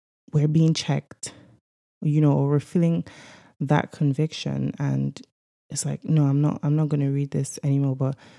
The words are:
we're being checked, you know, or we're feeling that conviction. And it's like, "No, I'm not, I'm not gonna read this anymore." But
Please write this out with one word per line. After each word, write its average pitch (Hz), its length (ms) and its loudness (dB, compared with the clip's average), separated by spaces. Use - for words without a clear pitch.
we're 151 160 2
being 160 280 4
checked, - 580 -6
you 151 180 2
know, 143 120 4
or 139 160 2
we're 147 100 2
feeling 170 440 0
that 147 320 0
conviction. 139 840 -2
And - 420 -4
it's 147 160 -6
like, 139 180 -6
"No, 156 200 4
I'm 139 140 2
not, 147 220 0
I'm 147 140 0
not 156 140 0
gonna 143 200 0
read 139 220 -2
this 139 320 -4
anymore." 139 320 0
But 135 200 -2